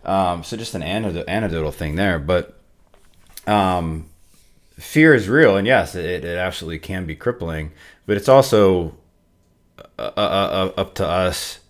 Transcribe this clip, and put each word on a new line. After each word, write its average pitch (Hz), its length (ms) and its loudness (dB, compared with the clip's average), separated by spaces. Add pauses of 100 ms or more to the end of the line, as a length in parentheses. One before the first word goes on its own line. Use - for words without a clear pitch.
Um, 87 400 -2
so - 120 -10
just 113 180 -12
an 85 80 -6
anecdo-, 90 440 -4
anecdotal 82 460 -4
thing 78 240 -6
there, 92 220 0
but, 82 400 -2 (880)
um, 90 640 0 (680)
fear 156 360 6
is 101 140 2
real, 120 280 6
and 98 100 0
yes, 113 280 2
it, 87 300 -4
it 87 140 -4
absolutely 85 400 -6
can 92 260 -8
be 78 120 -8
crippling, 80 560 -6 (340)
but 101 100 0
it's 101 120 -2
also, 101 680 4 (1040)
uh, - 180 -8
uh, 95 600 0
uh, - 40 -4
up 95 140 -6
to 95 120 -2
us 90 640 -2